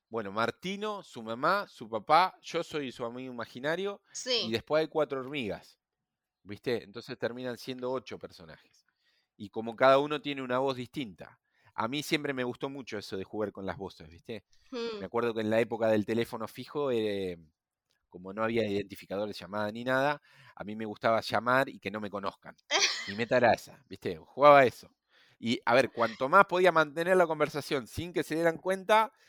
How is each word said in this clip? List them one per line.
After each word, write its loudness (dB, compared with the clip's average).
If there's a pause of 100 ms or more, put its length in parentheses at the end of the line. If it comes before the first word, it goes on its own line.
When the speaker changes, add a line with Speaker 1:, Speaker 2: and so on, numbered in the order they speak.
Speaker 1:
bueno, -6
Martino, -4
su -14
mamá, -2
su -16
papá, 2
yo -6
soy -6
su -8
amigo -10
imaginario, -6 (380)
y -4
Speaker 2:
Sí. -
Speaker 1:
después 0
hay -2
cuatro -2
hormigas, -8 (640)
¿viste? -4
Entonces -14
terminan -6
siendo -6
ocho -6
personajes. -20 (520)
Y -14
como -8
cada 6
uno -2
tiene -6
una -2
voz 0
distinta. -12 (360)
A -2
mí -6
siempre -2
me -4
gustó -4
mucho -10
eso -8
de -6
jugar -6
con -14
las -6
voces, -14
¿viste? -16 (260)
Speaker 2:
Hmm. -10
Speaker 1:
Me -8
acuerdo 0
que -2
en -2
la 4
época -2
del 4
teléfono -4
fijo, -6
eh, -2 (720)
como -14
no -2
había 0
identificador -4
de -10
llamada -6
ni -10
nada, 0 (340)
a -12
mí -8
me -6
gustaba 2
llamar 2
y -16
que -6
no -6
me -6
conozcan. -8 (140)
Speaker 2:
<laughs> 0
Speaker 1:
Mi -8
meta 2
era 6
esa, -6
¿viste? -8
Jugaba 8
eso. -4 (440)
Y, -2
a 4
ver, 4
cuanto -2
más 8
podía 4
mantener 2
la 6
conversación -2
sin -10
que 0
se -4
dieran 2
cuenta, 2 (160)